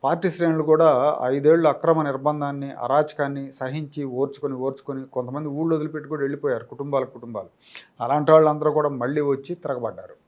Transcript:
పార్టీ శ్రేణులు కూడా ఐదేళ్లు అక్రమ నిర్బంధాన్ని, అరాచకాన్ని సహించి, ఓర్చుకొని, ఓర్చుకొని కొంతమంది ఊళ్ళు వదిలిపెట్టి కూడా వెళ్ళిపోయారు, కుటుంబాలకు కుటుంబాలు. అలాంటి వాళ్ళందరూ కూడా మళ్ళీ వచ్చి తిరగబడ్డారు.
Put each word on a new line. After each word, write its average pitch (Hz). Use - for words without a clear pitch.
పార్టీ 165
శ్రేణులు 160
కూడా 151
ఐదేళ్లు 147
అక్రమ 156
నిర్బంధాన్ని, 143
అరాచకాన్ని 139
సహించి, 143
ఓర్చుకొని, 135
ఓర్చుకొని 135
కొంతమంది 131
ఊళ్ళు 160
వదిలిపెట్టి 151
కూడా 147
వెళ్ళిపోయారు, 139
కుటుంబాలకు 135
కుటుంబాలు. 113
అలాంటి 143
వాళ్ళందరూ 151
కూడా 147
మళ్ళీ 139
వచ్చి 143
తిరగబడ్డారు. 123